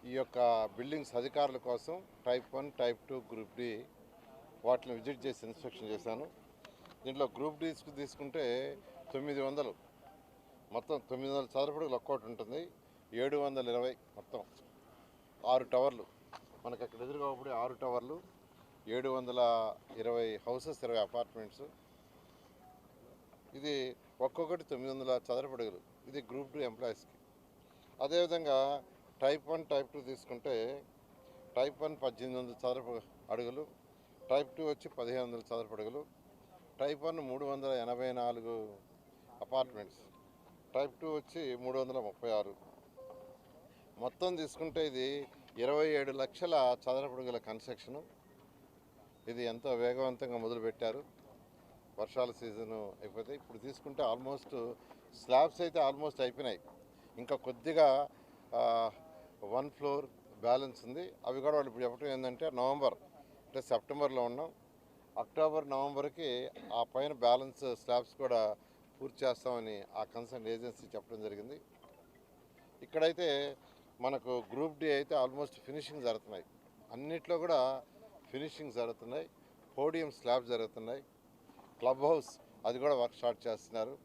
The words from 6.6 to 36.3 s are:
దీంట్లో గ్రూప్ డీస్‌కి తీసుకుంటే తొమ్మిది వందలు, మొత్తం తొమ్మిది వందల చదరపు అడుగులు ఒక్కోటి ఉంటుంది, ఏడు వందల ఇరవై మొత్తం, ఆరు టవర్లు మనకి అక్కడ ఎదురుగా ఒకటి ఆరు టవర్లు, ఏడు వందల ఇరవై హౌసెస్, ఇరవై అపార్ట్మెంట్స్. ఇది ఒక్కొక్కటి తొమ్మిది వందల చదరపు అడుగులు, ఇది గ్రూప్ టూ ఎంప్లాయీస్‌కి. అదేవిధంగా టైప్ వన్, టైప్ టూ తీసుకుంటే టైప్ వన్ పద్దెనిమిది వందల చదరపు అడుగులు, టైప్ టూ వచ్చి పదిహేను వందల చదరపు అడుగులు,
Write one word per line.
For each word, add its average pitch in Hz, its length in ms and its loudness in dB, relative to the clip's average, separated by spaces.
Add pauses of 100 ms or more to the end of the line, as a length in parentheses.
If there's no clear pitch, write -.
దీంట్లో 135 220 0 (100)
గ్రూప్ 151 260 -4
డీస్‌కి 156 360 -6
తీసుకుంటే 143 460 -6 (680)
తొమ్మిది 139 340 -2
వందలు, 139 260 -2 (1040)
మొత్తం 143 200 -2 (140)
తొమ్మిది 135 240 -2
వందల 135 200 0
చదరపు 143 240 2
అడుగులు 143 200 -2
ఒక్కోటి 120 320 -2
ఉంటుంది, 117 300 -8 (640)
ఏడు 139 220 2
వందల 135 200 0 (100)
ఇరవై 123 180 2 (260)
మొత్తం, 107 220 -10 (1120)
ఆరు 127 200 6
టవర్లు 127 340 4 (580)
మనకి 120 220 -6
అక్కడ 113 200 -14
ఎదురుగా 143 280 -4
ఒకటి 131 180 -8 (100)
ఆరు 123 200 -4
టవర్లు, 127 360 -2 (800)
ఏడు 131 200 2
వందల 123 240 0 (640)
ఇరవై 117 260 2 (180)
హౌసెస్, 127 400 -4
ఇరవై 117 220 2
అపార్ట్మెంట్స్. 117 560 -6 (1900)
ఇది 147 160 -2 (520)
ఒక్కొక్కటి 165 440 -2
తొమ్మిది 131 240 -4
వందల 131 160 -4 (180)
చదరపు 131 300 -2
అడుగులు, 104 220 -4 (300)
ఇది 139 200 -6
గ్రూప్ 135 240 -8
టూ 147 60 -4 (100)
ఎంప్లాయీస్‌కి. 113 460 -6 (880)
అదేవిధంగా 160 540 4 (600)
టైప్ 143 280 4
వన్, 165 200 0
టైప్ 139 220 4
టూ 147 160 -8
తీసుకుంటే 127 440 -6 (1000)
టైప్ 135 300 2
వన్ 156 180 0
పద్దెనిమిది 127 380 -2
వందల 123 220 -8
చదరపు 123 300 -2 (400)
అడుగులు, 123 300 -2 (680)
టైప్ 139 260 4
టూ 160 120 -6
వచ్చి 147 200 -4 (100)
పదిహేను 123 280 0
వందల 117 220 -6
చదరపు 110 280 -4
అడుగులు, 113 240 -6 (800)